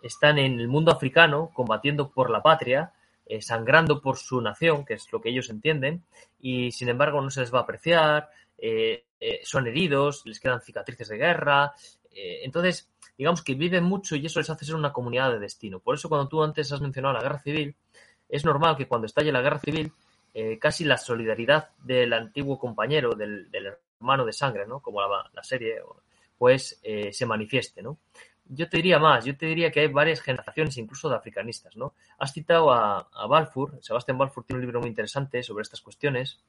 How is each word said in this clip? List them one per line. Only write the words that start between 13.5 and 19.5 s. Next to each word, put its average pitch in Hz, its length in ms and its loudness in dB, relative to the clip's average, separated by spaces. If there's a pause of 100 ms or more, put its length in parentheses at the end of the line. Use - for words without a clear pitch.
viven 170 280 0
mucho 190 320 -2
y 143 100 -4
eso 160 140 -4
les 156 100 -4
hace 151 140 -8
ser 156 120 -8
una 147 180 -2
comunidad 123 380 0
de 113 80 -2
destino. 98 400 -12
Por 127 160 0
eso 151 120 -10
cuando 143 220 0
tú 156 120 0
antes 151 300 -2
has 143 80 -6
mencionado 135 340 -2
la 117 100 -2
guerra 139 160 -4
civil, 147 360 -4 (540)
es 143 160 -4
normal 151 320 4
que 135 100 -4
cuando 113 200 -2
estalle 147 260 2
la 127 80 2
guerra 147 180 2